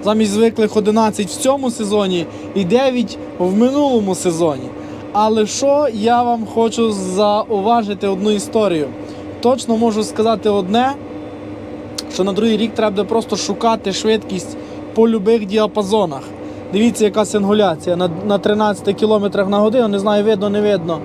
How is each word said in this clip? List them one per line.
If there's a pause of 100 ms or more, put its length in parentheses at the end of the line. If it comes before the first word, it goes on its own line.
Замість
звиклих
одинадцять
в
цьому
сезоні (280)
і
дев'ять (200)
в
минулому
сезоні. (440)
Але
що
я
вам
хочу
зауважити
одну
історію. (520)
Точно
можу
сказати
одне: (1200)
що
на
другий
рік
треба
буде
просто
шукати
швидкість (380)
по
любих
діапазонах. (500)
Дивіться,
яка
сингуляція
на, (160)
на
тринадцяти
кілометрах
на
годину,
не
знаю,
видно,
не
видно.